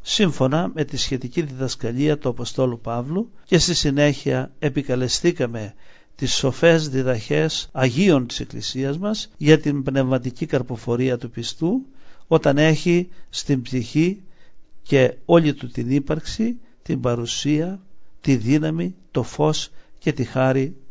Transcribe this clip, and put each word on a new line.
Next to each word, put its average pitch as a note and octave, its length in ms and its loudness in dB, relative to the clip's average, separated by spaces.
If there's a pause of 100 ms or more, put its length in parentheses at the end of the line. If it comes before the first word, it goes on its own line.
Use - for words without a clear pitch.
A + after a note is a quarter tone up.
σύμφωνα D#3+ 720 0
με D#3 100 -4
τη C3 140 -4
σχετική C3 440 -4
διδασκαλία C3+ 760 -2
του C3+ 120 -2
Αποστόλου A#2+ 500 -2
Παύλου, C3+ 520 -4 (140)
και F3 120 4
στη E3+ 160 4
συνέχεια C#3+ 840 0
επικαλεστήκαμε B2+ 1120 -2 (420)
τις - 200 -2
σοφές D#3 540 4
διδαχές B2+ 800 0
Αγίων C3 560 4
της - 120 -8
Εκκλησίας - 580 -6
μας G#3+ 400 -4
για D3+ 220 6
την C#3+ 240 -2
πνευματική C3 600 0
καρποφορία B2 720 -2
του A#2+ 120 -8
πιστού, F3+ 560 -2 (420)
όταν D3+ 300 4
έχει E3+ 520 4 (200)
στην C3 320 -2
ψυχή D3 600 0 (640)
και C3 420 4
όλη E3 280 6
του C3+ 140 -10
την A#2+ 240 -4
ύπαρξη D#3 640 -2 (240)
την - 180 -4
παρουσία, C#3+ 840 -2 (400)
τη C#3 140 4
δύναμη, D#3 600 0 (160)
το B2+ 120 0
φως - 460 -2 (300)
και D#3 140 0
τη C3 100 -2
χάρη C3 520 0 (160)